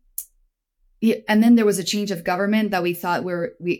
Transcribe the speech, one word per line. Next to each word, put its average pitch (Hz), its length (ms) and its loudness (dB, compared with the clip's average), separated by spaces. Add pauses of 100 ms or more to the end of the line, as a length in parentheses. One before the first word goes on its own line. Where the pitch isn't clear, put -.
(1000)
yeah, 220 140 2 (120)
and 214 160 4
then 233 120 8
there 226 100 4
was 196 140 2
a 185 40 -4
change 208 280 -4
of 170 120 -8
government 202 480 -2
that 185 100 0
we 175 120 -2
thought 175 300 -4
were, 175 360 -6
we, 175 200 -2